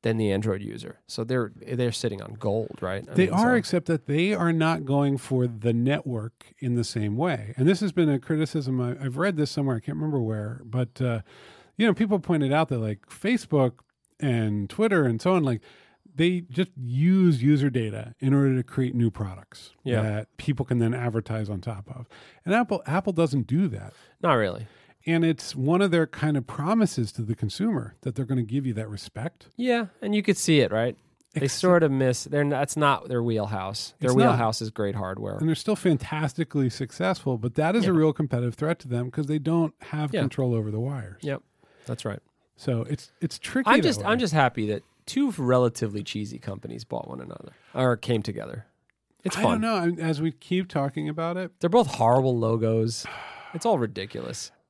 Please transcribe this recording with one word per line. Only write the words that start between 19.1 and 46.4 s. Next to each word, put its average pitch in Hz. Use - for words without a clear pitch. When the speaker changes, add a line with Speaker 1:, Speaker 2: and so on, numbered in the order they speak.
Speaker 2:
products -
Speaker 1:
Yeah. 120
Speaker 2:
that 107
people 131
can 120
then 113
advertise 113
on 98
top 104
of. 123
And 180
Apple, 214
Apple 185
doesn't 143
do 175
that. 101
Speaker 1:
Not 160
really. 107
Speaker 2:
And 165
it's 156
one 147
of 196
their 165
kind 151
of 127
promises 170
to 117
the 107
consumer 123
that 127
they're 135
gonna 127
give 131
you 117
that 110
respect. -
Speaker 1:
Yeah, 233
and 208
you 208
could 196
see 156
it, 113
right? 113
They 139
Speaker 2:
Except -
Speaker 1:
sort 180
of 151
miss, 131
they're 143
n-, 143
that's 143
not 143
their 123
wheelhouse. 101
Their 135
Speaker 2:
It's 127
not. 226
Speaker 1:
wheelhouse 113
is 110
great 101
hardware. 98
Speaker 2:
And 156
they're 160
still -
fantastically 151
successful, 139
but 120
that 170
is 226
a -
Speaker 1:
Yeah. 180
Speaker 2:
real 156
competitive 123
threat 156
to -
them 123
'cause 151
they 151
don't 160
have 151
Speaker 1:
Yeah. 202
Speaker 2:
control 131
over 110
the 107
wires. 117
Speaker 1:
Yep, 143
that's 120
right. 104
Speaker 2:
So 117
it's, -
it's -
tricky -
Speaker 1:
I'm 262
Speaker 2:
that -
Speaker 1:
just, 269
Speaker 2:
way. -
Speaker 1:
I'm 233
just 214
happy 127
that 104
two 269
relatively 123
cheesy 107
companies 104